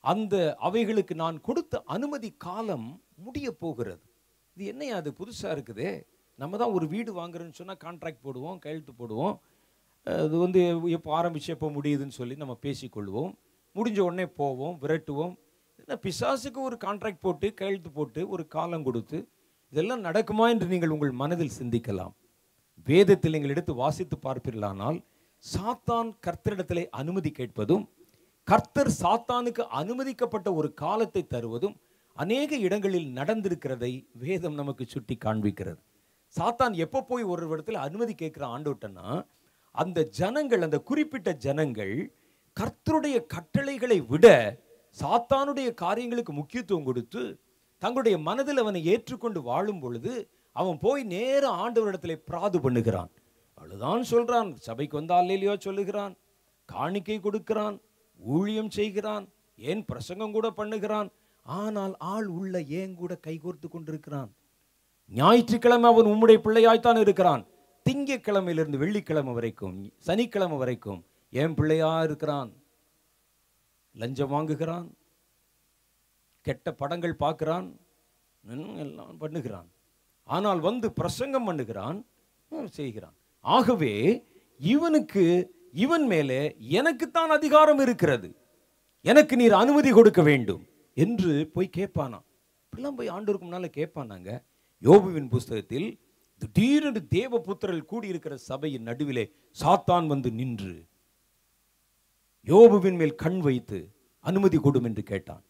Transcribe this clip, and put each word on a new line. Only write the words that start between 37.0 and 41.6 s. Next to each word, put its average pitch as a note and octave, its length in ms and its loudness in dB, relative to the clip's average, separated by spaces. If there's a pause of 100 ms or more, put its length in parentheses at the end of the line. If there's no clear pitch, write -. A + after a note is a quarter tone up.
போய் B3 220 -6
ஒரு F3 240 -4
இடத்துல D#3 360 -6
அனுமதி G#3 300 -6
கேட்கிற D#3 340 -10
ஆண்டோட்டனா, A#2 600 -8 (680)
அந்த E3+ 240 -2 (100)
ஜனங்கள், A#3 520 0
அந்த D#3 180 0
குறிப்பிட்ட C#4+ 540 -4
ஜனங்கள் B2 600 -4 (640)